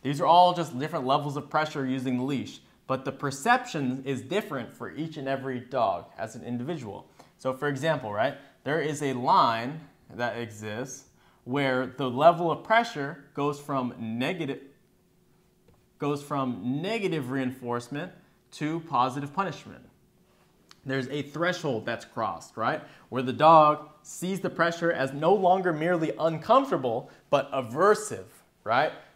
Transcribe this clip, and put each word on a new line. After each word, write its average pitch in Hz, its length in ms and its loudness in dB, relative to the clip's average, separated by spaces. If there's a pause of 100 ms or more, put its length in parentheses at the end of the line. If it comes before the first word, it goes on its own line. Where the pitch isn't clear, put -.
These 143 180 -2
are 170 60 0
all 180 260 8
just 165 240 -4
different 143 300 -4
levels 143 300 2
of 143 120 -8
pressure 151 380 -2
using 127 300 -2
the 127 80 -2
leash, 131 340 -4 (300)
but 131 160 -4
the 139 80 -6
perception 139 920 -2
is 131 160 -4
different 139 500 -4
for 110 180 -10
each 156 280 -8
and 135 100 -6
every 131 320 -4
dog 110 460 -2 (100)
as 113 180 -8
an 120 80 -14
individual. 120 640 -6 (300)
So 131 160 -4
for 139 160 -2
example, 139 460 -2
right, 127 220 0 (280)
there 156 160 0
is 147 220 -4
a 139 100 0
line 131 680 2 (340)
that 113 240 -4
exists 107 680 -8 (400)
where 131 420 0
the 131 220 -4
level 160 420 4
of 143 140 -2
pressure 170 720 0
goes 143 260 -2
from 131 380 -2
negative, 135 600 -4 (1400)
goes 143 240 -2
from 131 580 -2
negative 175 500 -2
reinforcement 127 800 -4 (420)
to 156 280 -4
positive 139 540 -2
punishment. 151 500 -6 (1000)
There's 135 220 -2
a 143 140 -4
threshold 151 640 -4
that's 113 220 -6
crossed, 98 500 -6
right? 131 240 -2 (300)
Where 127 120 -2
the 127 120 -2
dog 151 560 8 (120)
sees 185 380 -6
the 185 80 -2
pressure 170 420 0
as 135 220 0
no 156 220 4
longer 185 400 4
merely 160 440 0
uncomfortable, 160 920 2 (180)
but - 240 2
aversive, 135 720 2 (400)
right? 127 280 2 (240)